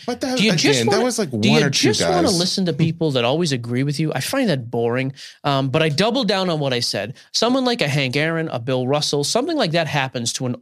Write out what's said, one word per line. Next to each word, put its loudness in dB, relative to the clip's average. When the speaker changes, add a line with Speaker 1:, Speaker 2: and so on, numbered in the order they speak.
Speaker 1:
But -6
that, -4
Speaker 2:
Do 2
you 4
Speaker 1:
again, 2
Speaker 2:
just 2
Speaker 1:
that 0
Speaker 2:
wanna, 2
Speaker 1:
was, -2
like, -2
Speaker 2:
do 2
Speaker 1:
one 6
Speaker 2:
you 4
Speaker 1:
or 2
two 2
Speaker 2:
just 0
wanna 2
Speaker 1:
guys. 0
Speaker 2:
listen -2
to 0
people 0
that 0
always 2
agree -2
with -2
you? 0
I -4
find 0
that -2
boring. 0
Um, 0
but 2
I 2
double 0
down 0
on -2
what 0
I 0
said. -4
Someone 2
like 0
a 2
Hank 0
Aaron, 0
a -4
Bill -2
Russell, 0
something 0
like 0
that 0
happens -2
to -4
an -2